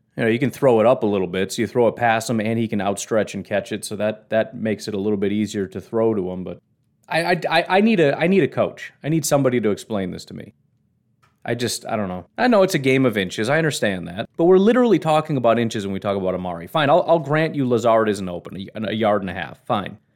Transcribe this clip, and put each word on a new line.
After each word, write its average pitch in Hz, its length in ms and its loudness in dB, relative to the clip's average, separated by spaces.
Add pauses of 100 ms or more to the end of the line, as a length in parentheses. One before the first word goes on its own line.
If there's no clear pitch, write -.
(180)
you 120 60 -2
know, 113 60 2
you 117 100 0
can 131 120 0
throw 120 300 4
it 107 40 4
up 127 180 4
a - 20 -2
little 101 220 0
bit. 95 260 -4
So 117 80 -4
you 104 60 0
throw 120 200 2
it - 80 0
past 113 340 0
him, 113 120 0
and 113 180 -2
he 113 80 -2
can 104 140 -2
outstretch 101 520 -2
and 95 120 -8
catch 101 260 -4
it. 104 140 -8
So 107 100 -10
that, 107 340 -6
that 110 280 -2
makes 107 320 -4
it 104 40 -6
a 98 60 -4
little 104 180 0
bit 98 140 0
easier 104 360 -2
to 95 120 -10
throw 113 340 0
to 92 160 -2
him. 92 140 -8
But 87 160 -12 (480)
I, 165 160 -2
I, 175 260 0
I, 165 200 2
I 190 120 4
need 220 200 4
a, 139 160 2
I 160 100 0
need 185 160 4
a 127 40 2
coach. - 440 -4 (100)
I 139 80 -6
need 160 160 -2
somebody 131 360 2
to 107 80 0
explain 98 420 -4
this 87 140 -14
to - 80 -18
me. - 200 -16 (920)
I 120 100 -2
just, 117 300 -6
I 123 100 -4
don't 101 140 -2
know. 90 160 -8 (120)
I 247 120 2
know 208 140 6
it's 185 120 0
a 151 40 2
game 135 260 4
of 107 120 2
inches. 98 300 -2
I 147 100 2
understand 101 520 -2
that. 92 260 -8
But 165 100 2
we're 185 120 6
literally 226 420 4
talking 156 380 0
about 117 200 4
inches 110 300 -2
when 98 60 -4
we 95 80 -6
talk 101 160 -2
about 92 180 -2
Amari. 87 320 -8
Fine, 151 220 0
I'll, 165 180 4
I'll 170 120 4
grant 151 360 -2
you 139 120 0
Lazard 113 420 4
isn't 98 180 -2
open, 87 480 -10
a, 107 140 -8
a 107 40 -4
yard 107 280 0
and 95 80 -6
a 87 40 -8
half. - 320 -10
Fine. 101 320 -4 (180)